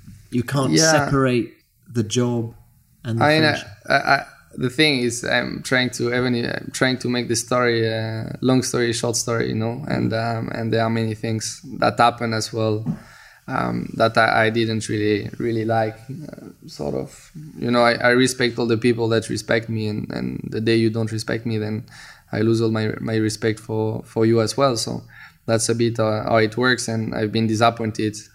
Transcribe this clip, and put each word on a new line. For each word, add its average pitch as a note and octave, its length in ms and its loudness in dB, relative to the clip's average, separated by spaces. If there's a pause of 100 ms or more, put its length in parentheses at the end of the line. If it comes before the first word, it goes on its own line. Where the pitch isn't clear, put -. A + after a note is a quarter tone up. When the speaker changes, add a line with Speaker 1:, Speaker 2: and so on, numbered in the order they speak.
(320)
Speaker 1:
You B2 120 0
can't C#3+ 280 0
Speaker 2:
Yeah. D#3+ 200 4
Speaker 1:
separate C3+ 600 2 (380)
the A2+ 120 0
job A#2 500 -2 (520)
and A#2 140 -2
the A#2+ 40 2
Speaker 2:
I D3+ 120 6
mean, D#3 100 4
I, D3+ 60 4
Speaker 1:
friendship. - 180 -4 (200)
Speaker 2:
I, C3+ 60 4
I, C#3 300 2 (300)
the C3 140 -2
thing D3 300 2
is, A#2+ 240 -2
I'm - 400 -2
trying B2+ 280 2
to, A#2+ 220 -2
even, B2 220 2 (100)
I'm - 280 -6
trying C3 240 0
to B2 100 -4
make B2 220 -2
the A#2+ 60 0
story, A#2 520 0
uh, A2 380 -4 (160)
long B2+ 200 4
story, A#2+ 300 0
short A#2 240 -2
story, A#2+ 340 -2
you - 60 -2
know, A#2 320 -4
and, B2 240 0
um, A2+ 420 -2
and A2+ 200 -4
there A2+ 100 2
are A2+ 60 2
many A2+ 260 -2
things A2 460 -6 (160)
that A#2 200 0
happen A#2 360 4
as A2 180 -4
well, A2 320 0 (640)
um, A#2+ 480 -4
that A2+ 220 2
I, A2+ 300 4
I - 20 2
didn't A2 400 -2
really, G#2+ 480 0
really A2+ 280 -2
like, A2+ 300 0 (140)
uh, - 580 -16
sort D3 280 -6
of, - 360 -10 (260)
you A#2+ 140 -2
know, A#2+ 120 4
I, A#2+ 100 6
I A#2+ 160 2
respect B2 500 2
all A#2+ 80 0
the A2+ 100 2
people A#2 320 2
that A2+ 200 2
respect A#2 400 -2
me, A2 180 -2
and, G#2+ 240 -4
and - 300 -6 (100)
the - 80 -4
day A2+ 160 2
you A2+ 140 4
don't A2 220 -2
respect A2+ 340 -4
me, A2+ 120 -2
then G#2+ 280 -4 (460)
I A2 100 0
lose A2+ 200 4
all A2+ 80 2
my, A2 300 0
my A2+ 160 -2
respect A2 440 0
for, A2 440 -4
for A2+ 220 0
you A2+ 160 4
as G#2+ 160 -2
well. C3+ 180 2
So A#2 280 -6 (420)
that's A2+ 240 0
a A2+ 60 2
bit, A#2 240 0
uh, G#2+ 240 0
how A2+ 140 2
it A2 200 2
works, B2 300 2
and A2+ 280 -4
I've A2 160 -2
been A2+ 160 0
disappointed, A2 720 0 (180)